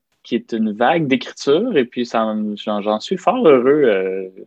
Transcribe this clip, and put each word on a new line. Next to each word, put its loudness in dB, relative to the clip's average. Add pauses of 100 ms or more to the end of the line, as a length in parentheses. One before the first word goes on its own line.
(220)
qui -8
est -4
une -2
vague 0
d'écriture, 0
et 2
puis -6
ça, -2 (220)
j'en, -4
j'en -2
suis -6
fort 0
heureux, 4
euh, 0 (180)